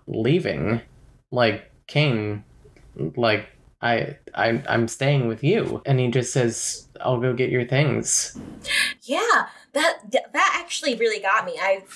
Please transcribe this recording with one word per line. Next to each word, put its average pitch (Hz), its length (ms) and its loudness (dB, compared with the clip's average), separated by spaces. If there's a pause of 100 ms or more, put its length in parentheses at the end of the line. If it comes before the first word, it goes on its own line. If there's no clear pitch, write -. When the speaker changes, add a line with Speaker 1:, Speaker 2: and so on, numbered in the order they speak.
Speaker 1:
leaving. 113 720 0 (500)
Like, 113 380 2 (180)
Kane, 107 580 0 (720)
like, 110 340 2 (300)
I, - 380 -2 (160)
I, 113 340 0
I'm 113 200 2
staying 135 400 2
with 113 160 -4
you." 175 420 0
And 131 140 2
he 127 100 2
just 120 240 0
says, - 540 -2 (120)
"I'll 123 200 0
go 127 140 0
get 120 180 0
your 123 140 0
things." 131 680 0 (680)
Speaker 2:
Yeah, 359 440 2 (260)
that, 302 260 2 (120)
th-, 262 120 2 (100)
that 320 260 2
actually 311 360 -4
really 214 260 0
got 196 240 0
me. 170 160 -8
I 196 220 0 (120)